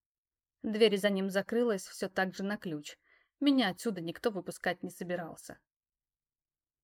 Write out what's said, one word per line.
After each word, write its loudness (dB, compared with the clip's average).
Дверь 4
за 4
ним 0
закрылась 0
все -6
так 0
же -8
на -4
ключ. -8
Меня 4
отсюда -4
никто -2
выпускать -6
не -8
собирался. -8